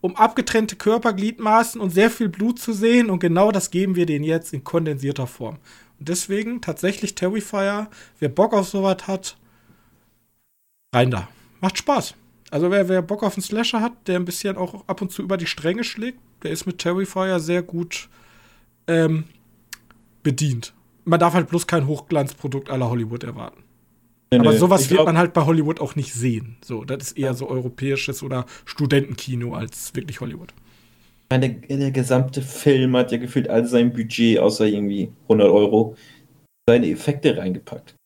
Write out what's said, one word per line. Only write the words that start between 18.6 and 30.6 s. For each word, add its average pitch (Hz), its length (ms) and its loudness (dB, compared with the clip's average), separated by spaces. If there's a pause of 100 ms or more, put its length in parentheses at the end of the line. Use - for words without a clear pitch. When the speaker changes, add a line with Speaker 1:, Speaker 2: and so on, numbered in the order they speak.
Speaker 1:
ähm, 160 380 2 (1000)
bedient. 135 520 -2 (320)
Man 170 140 4
darf 170 120 4
halt 170 160 2
bloß 170 180 -2
kein 156 200 0
Hochglanzprodukt 139 840 -4
à 135 60 -4
la 127 140 -2
Hollywood 117 340 -6
erwarten. - 380 -14 (680)
Speaker 2:
Nee, 123 100 6
Speaker 1:
Aber 117 120 8
Speaker 2:
nee. 110 60 6
Speaker 1:
sowas 180 240 6
Speaker 2:
Ich 131 80 0
Speaker 1:
wird 180 80 4
Speaker 2:
glaub 156 80 6
Speaker 1:
man 165 100 2
halt 170 160 4
bei 156 140 4
Hollywood 160 340 2
auch 151 160 -6
nicht 143 160 -6
sehen. 117 500 -4
So, 113 220 -10
das 135 180 -8
ist - 160 -12
eher 135 100 -2
Speaker 2:
Ja. 127 60 -2
Speaker 1:
so 123 140 -10
europäisches 131 720 -4
oder 131 220 -6 (220)
Studentenkino 127 880 -2
als - 400 -12
wirklich 127 260 -8
Hollywood. - 320 -12
Speaker 2:
Ich - 800 -18